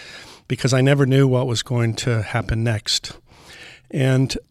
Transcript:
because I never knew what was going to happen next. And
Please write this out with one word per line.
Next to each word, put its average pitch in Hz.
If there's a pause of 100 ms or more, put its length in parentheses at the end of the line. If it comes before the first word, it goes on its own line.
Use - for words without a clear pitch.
(480)
because 127
I 131
never 139
knew 135
what 127
was 120
going 117
to 117
happen 113
next. - (800)
And 131 (140)